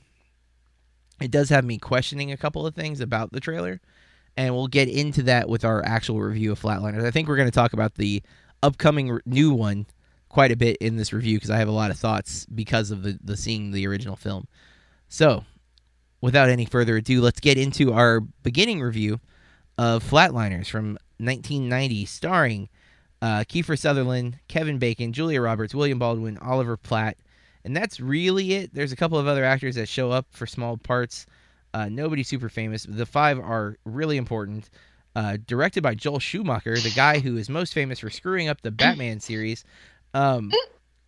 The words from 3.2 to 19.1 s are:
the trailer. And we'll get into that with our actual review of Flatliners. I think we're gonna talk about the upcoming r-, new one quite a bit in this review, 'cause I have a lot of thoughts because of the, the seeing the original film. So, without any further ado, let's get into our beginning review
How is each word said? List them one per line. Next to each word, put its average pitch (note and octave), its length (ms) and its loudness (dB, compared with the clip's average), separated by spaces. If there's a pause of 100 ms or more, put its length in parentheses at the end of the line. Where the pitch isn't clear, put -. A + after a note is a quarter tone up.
the C3+ 80 -8
trailer. E3+ 400 -6 (580)
And C3 160 0
we'll C3 140 -2
get C3+ 200 -2
into C#3+ 360 -2
that B2 260 2
with A2+ 160 -2
our A2 180 0
actual A2+ 360 -2
review G#2+ 320 -2
of G2+ 80 -4
Flatliners. G#2 440 -2
I A#2+ 60 0
think D#3 180 0
we're D3 80 0
gonna C3 140 4
talk A#2+ 240 4
about A2 220 0
the G2+ 260 0 (400)
upcoming C#3+ 480 4
r-, A#2 160 -4
new C#3 260 4
one G#2 320 0 (460)
quite C3+ 200 6
a A#2 60 2
bit A#2 220 2
in A2+ 180 -2
this A2 160 -4
review, A2 260 2
'cause G#2+ 120 -4
I G#2+ 80 2
have A2 100 2
a G#2+ 40 0
lot G#2+ 180 0
of - 80 -6
thoughts - 480 -4
because A2 440 -2
of G2+ 120 -6
the, G2+ 200 -4
the G2 140 -6
seeing G#2 360 -6
the G2 140 -2
original G2 300 -4
film. F#2+ 320 -8 (600)
So, C#3+ 360 4 (800)
without B2+ 260 6
any B2 160 2
further A2+ 320 2
ado, B2 240 2
let's A#2+ 200 4
get C#3 180 6
into C3+ 340 4
our A#2 280 6
beginning D#3 600 0
review A2 400 -2 (560)